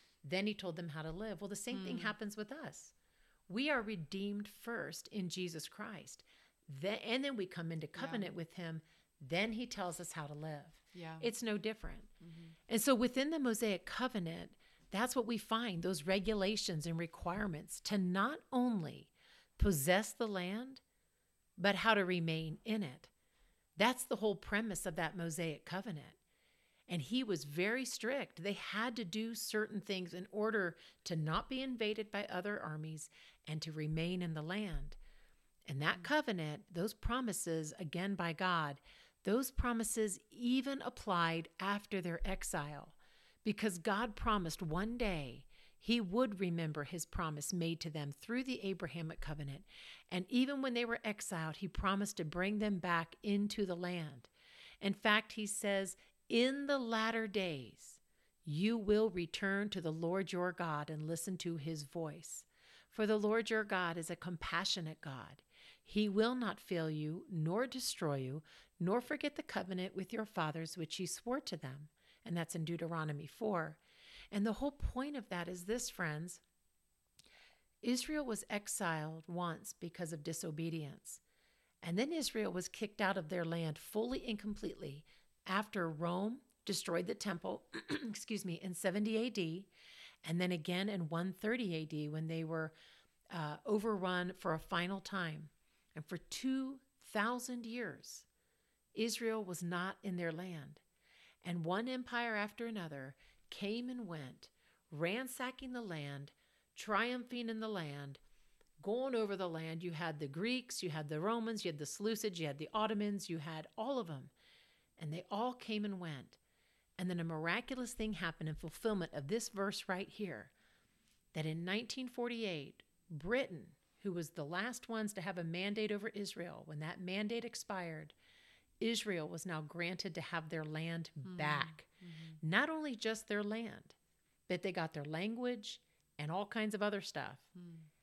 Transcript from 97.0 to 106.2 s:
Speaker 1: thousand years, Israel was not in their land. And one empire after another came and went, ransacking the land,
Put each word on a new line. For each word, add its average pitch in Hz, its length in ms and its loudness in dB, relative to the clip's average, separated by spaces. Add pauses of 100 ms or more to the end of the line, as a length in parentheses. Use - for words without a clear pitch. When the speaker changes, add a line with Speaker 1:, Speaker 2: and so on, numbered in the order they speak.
Speaker 1:
thousand 240 520 0
years, 220 600 -6 (720)
Israel 220 500 2
was 180 180 -4
not 180 400 0
in 185 140 0
their 170 160 0
land. 160 480 -8 (640)
And 170 200 0
one 196 220 2
empire 240 480 0
after 214 320 -2
another 151 480 -6 (360)
came 226 380 -2
and 247 200 -6
went, 151 400 -8 (420)
ransacking 247 800 -2
the 240 100 -4
land, 143 500 -6 (420)